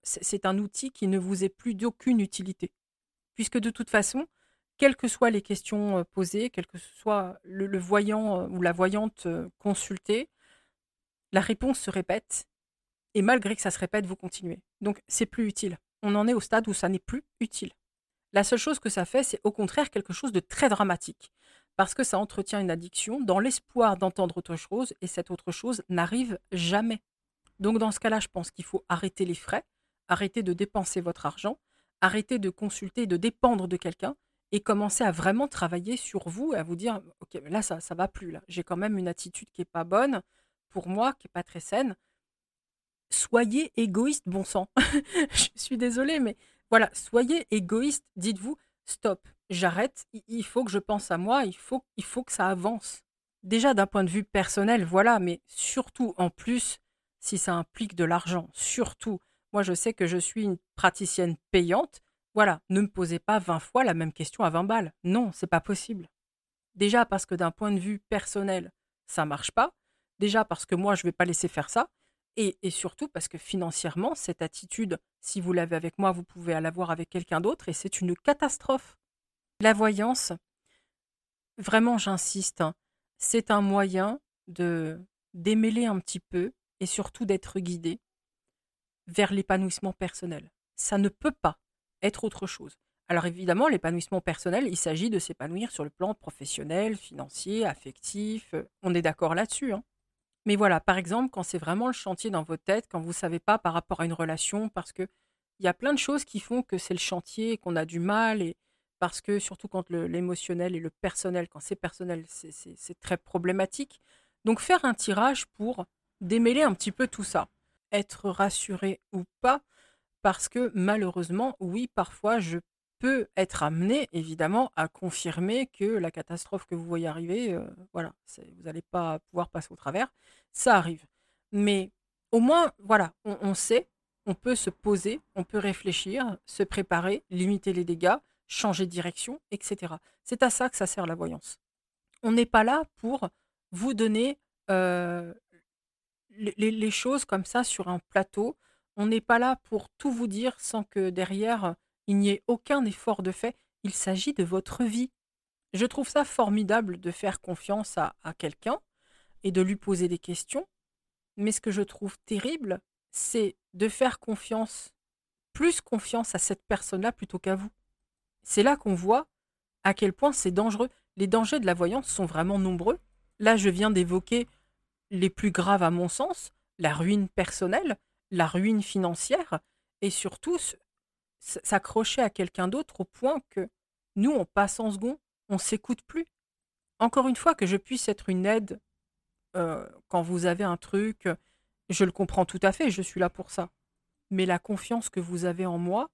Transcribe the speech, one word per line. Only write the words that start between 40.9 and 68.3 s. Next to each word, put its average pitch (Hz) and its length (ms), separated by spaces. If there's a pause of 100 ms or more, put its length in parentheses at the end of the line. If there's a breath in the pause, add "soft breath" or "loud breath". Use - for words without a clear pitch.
qui - 160
est - 40
pas 175 120
très - 160
saine. » 226 340 (1160)
Soyez 240 600 (100)
égoïste, 233 460
bon 190 160
sang. 190 240 (100)
<laughs> 285 540
Je - 240
suis - 240
désolée, 254 400
mais 226 180 (320 soft breath)
voilà, 220 240
soyez 254 600
égoïste. 220 520 (120)
Dites-vous, « 202 400 (280)
Stop, - 440 (220)
j'arrête, 185 600
il, 220 140
il 226 180
faut 247 200
que 202 80
je 196 80
pense 202 320
à 170 60
moi, 233 260
il 185 120
faut, - 280 (120)
il 202 60
faut - 220
que - 80
ça 185 160
avance. » 190 540 (420)
Déjà 226 280
d'un 202 140
point 196 160
de 175 80
vue 202 140
personnel, 202 600
voilà, 196 360
mais 175 260
surtout - 720
en 180 120
plus, - 500 (420)
si - 180
ça 180 160
implique 175 400
de 170 100
l'argent, 170 480
surtout. - 680 (320)
Moi, 208 100
je 185 120
sais 226 200
que 180 120
je 180 120
suis 214 240
une 190 160 (160)
praticienne 175 640 (160)
payante. 190 500 (320)
Voilà, 202 340
ne 190 120
me 208 80
posez 170 320
pas 214 180
vingt 175 220
fois 254 240
la 185 100
même 160 180
question - 300
à 170 80
vingt 170 140
balles. 208 280 (120)
Non, 202 280
c'est - 140
pas 220 140
possible. 196 480 (640)
Déjà 208 320
parce - 200
que 180 100
d'un 170 160
point 208 180
de 196 80
vue 202 300
personnel, 196 640 (340)